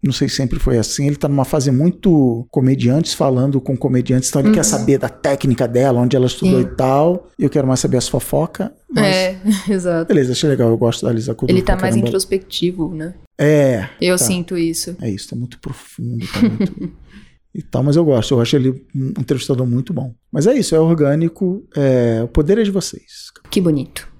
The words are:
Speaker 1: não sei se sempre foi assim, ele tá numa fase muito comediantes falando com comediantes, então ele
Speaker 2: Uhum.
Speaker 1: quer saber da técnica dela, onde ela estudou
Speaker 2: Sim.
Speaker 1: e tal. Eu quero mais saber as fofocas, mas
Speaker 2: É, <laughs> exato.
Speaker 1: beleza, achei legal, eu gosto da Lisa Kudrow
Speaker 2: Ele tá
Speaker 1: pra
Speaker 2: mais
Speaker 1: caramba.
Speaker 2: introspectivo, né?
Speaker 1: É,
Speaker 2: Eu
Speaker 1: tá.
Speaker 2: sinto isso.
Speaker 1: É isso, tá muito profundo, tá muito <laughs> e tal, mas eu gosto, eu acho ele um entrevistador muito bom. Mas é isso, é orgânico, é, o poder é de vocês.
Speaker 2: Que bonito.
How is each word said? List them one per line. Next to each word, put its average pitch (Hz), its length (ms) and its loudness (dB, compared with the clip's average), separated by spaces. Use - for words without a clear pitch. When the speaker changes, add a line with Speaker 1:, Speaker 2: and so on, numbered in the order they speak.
Speaker 1:
não 135 100 0
sei 139 160 -2
se - 60 -6
sempre 131 240 -2
foi 131 180 2
assim, 139 300 -2
ele 147 80 0
tá 147 120 -4
numa 139 180 0
fase 139 260 0
muito 139 800 2
comediantes 131 640 2
falando 135 440 2
com 131 160 -4
comediantes, 127 540 0
então 143 120 0
ele 208 80 4
Speaker 2:
Uhum. 214 40 4
Speaker 1:
quer 175 120 2
saber 135 340 0
da 123 100 -4
técnica 139 580 -2
dela, 123 340 2
onde 123 140 2
ela 127 120 4
estudou 131 340 2
Speaker 2:
Sim. 117 60 0
Speaker 1:
e - 80 -12
tal. 143 520 0
Eu 139 100 2
quero 139 160 0
mais 131 140 0
saber 127 180 0
as 123 100 -2
fofocas, 151 640 -4
mas 220 100 2
Speaker 2:
É, 185 280 -2
<laughs> 196 280 0
exato. 175 380 -2
Speaker 1:
beleza, 131 240 2
achei 156 160 0
legal, 127 200 2
eu 113 80 2
gosto 117 300 -2
da 127 40 0
Lisa 117 220 -4
Kudrow 131 240 0
Speaker 2:
Ele 185 80 0
tá 196 80 2
Speaker 1:
pra 185 100 -2
Speaker 2:
mais 190 120 0
Speaker 1:
caramba. 196 140 2
Speaker 2:
introspectivo, 185 840 -4
né? 160 220 -10
Speaker 1:
É, 143 480 2
Speaker 2:
Eu 180 180 2
Speaker 1:
tá. 175 80 -2
Speaker 2:
sinto 180 320 -4
isso. 165 440 -4
Speaker 1:
É 120 80 -4
isso, 95 200 -8
tá - 60 -10
muito 120 240 -10
profundo, - 680 -10
tá 196 140 -4
muito 196 580 -2
<laughs> - 20 -20
e - 60 -8
tal, - 220 -2
mas 143 120 2
eu 170 80 4
gosto, 139 300 2
eu 120 80 2
acho 117 160 2
ele 131 260 0
um 135 160 -4
entrevistador 131 440 -2
muito 123 280 -2
bom. 139 200 -8
Mas 156 180 0
é 247 100 4
isso, 180 180 0
é 160 60 4
orgânico, 165 840 0
é, 123 460 2
o 117 40 -6
poder 156 300 2
é 226 60 2
de 202 80 0
vocês. - 600 -8
Speaker 2:
Que 202 120 0
bonito. 156 440 -2